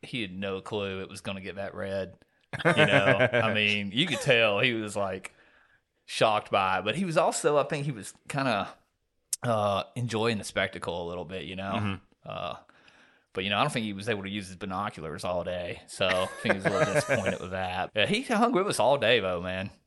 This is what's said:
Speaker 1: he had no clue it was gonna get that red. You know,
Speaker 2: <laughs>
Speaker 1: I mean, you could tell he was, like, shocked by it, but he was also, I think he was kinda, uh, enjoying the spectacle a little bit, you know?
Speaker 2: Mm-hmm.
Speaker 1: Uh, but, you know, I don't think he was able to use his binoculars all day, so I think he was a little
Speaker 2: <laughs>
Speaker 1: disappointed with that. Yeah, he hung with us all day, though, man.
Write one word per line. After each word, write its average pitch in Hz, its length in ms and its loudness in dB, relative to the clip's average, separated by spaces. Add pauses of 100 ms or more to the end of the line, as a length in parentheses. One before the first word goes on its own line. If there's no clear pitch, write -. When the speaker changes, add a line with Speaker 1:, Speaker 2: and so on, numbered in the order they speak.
Speaker 1:
he - 180 -8
had 95 180 -6
no 95 220 -4
clue 98 400 -4
it 95 80 -8
was 95 140 -16
gonna 98 180 -8
get 95 160 -10
that 98 180 -8
red. 98 380 -4 (500)
You 170 100 4 (140)
know, 127 440 4
Speaker 2:
<laughs> - 20 -4
Speaker 1:
I 110 220 2
mean, 104 400 2
you 123 120 4
could 120 140 0
tell 113 400 4
he 123 140 2
was, 107 220 -4
like, 95 360 -4 (720)
shocked 107 460 2
by 95 300 4
it, 90 40 -8
but 107 100 0
he 185 120 -2
was 160 100 0
also, 170 400 4
I 139 60 6
think 143 240 -4
he 151 60 -2
was 101 200 -10 (160)
kinda, 120 400 0 (760)
uh, 104 420 2 (120)
enjoying 117 420 0
the 90 60 -8
spectacle 87 600 -4
a - 20 -6
little 87 160 -6
bit, 85 200 -10
you 90 120 -10
know? 98 160 -6
Speaker 2:
Mm-hmm. 98 220 -2 (320)
Speaker 1:
Uh, 92 280 -8 (760)
but, 95 120 -4
you 98 60 0
know, 101 80 2
I 113 40 4
don't 147 100 0
think 117 140 -4
he 107 60 -4
was 98 160 -8
able 101 160 -2
to 98 60 -6
use 101 180 -6
his 92 80 -14
binoculars 92 680 -6
all 90 200 -2
day, 90 420 -6
so - 200 -2
I 92 200 2 (160)
think 113 120 2
he - 60 -4
was - 60 0
a 160 120 4
little 156 160 2
Speaker 2:
<laughs> 147 60 4
Speaker 1:
disappointed 113 400 0
with 90 120 -8
that. 92 420 -4
Yeah, 104 120 4
he 214 160 2
hung 240 300 2
with 190 140 4
us 160 140 -2
all 131 180 6
day, 117 220 6
though, 92 200 0
man. 92 300 -4 (160)